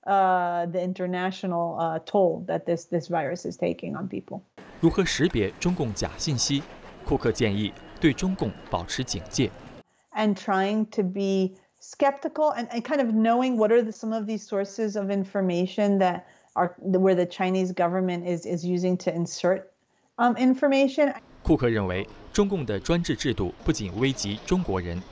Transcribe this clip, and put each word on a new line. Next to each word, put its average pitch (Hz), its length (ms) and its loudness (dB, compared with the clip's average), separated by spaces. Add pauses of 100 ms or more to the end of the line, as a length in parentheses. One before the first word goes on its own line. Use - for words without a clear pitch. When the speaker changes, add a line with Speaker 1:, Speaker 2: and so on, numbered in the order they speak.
Speaker 1:
uh, 180 600 2
the 175 140 -2
international, 180 1000 -2
uh, 165 240 -2
toll 175 420 2
that 165 180 -2
this, 170 220 -2
this 170 220 -2
virus 170 360 -2
is 170 120 -8
taking - 400 -4
on 190 120 -6
people. - 340 -10 (380)
Speaker 2:
如 165 100 6
何 185 140 2
识 156 240 0
别 101 300 0
中 180 160 0
共 127 200 -2
假 - 220 -4
信 143 200 -2
息？ 139 260 0 (420)
库 - 140 0
克 117 140 2
建 107 240 2
议 104 160 -2 (280)
对 156 120 6
中 185 240 0
共 113 160 -2 (180)
保 87 140 -2
持 - 180 -6
警 - 260 -4
戒。 - 220 0 (600)
Speaker 1:
And 214 240 2
trying 202 540 0
to - 120 -2
be 190 540 0 (240)
skeptical 294 720 0
and, 233 180 -6
and 233 120 -4
kind 277 180 0
of 233 140 2
knowing 233 440 4
what 214 120 4
are 233 120 6
the, 220 100 -2
some 220 220 -6
of 220 120 -4
these 214 160 -4
sources 202 540 -4
of 196 140 -2
information 196 880 0
that 180 260 2 (300)
are, 175 260 0
where 190 340 4
the 175 120 2
Chinese 185 460 0
government 175 540 0
is, 175 200 -4
is 170 180 -4
using 180 340 0
to 170 160 -2
insert, 175 560 0 (460)
um, 233 200 4
information. 269 800 4 (280)
Speaker 2:
库 160 160 4
克 123 100 2
认 107 180 2
为， 92 220 -2 (240)
中 202 160 4
共 190 160 -2
的 104 160 -2
专 170 220 0
制 160 120 0
制 120 200 0
度 90 180 -2 (120)
不 - 60 0
仅 101 280 -2
危 131 120 2
及 107 360 -4
中 185 160 2
国 95 180 -2
人 87 320 -6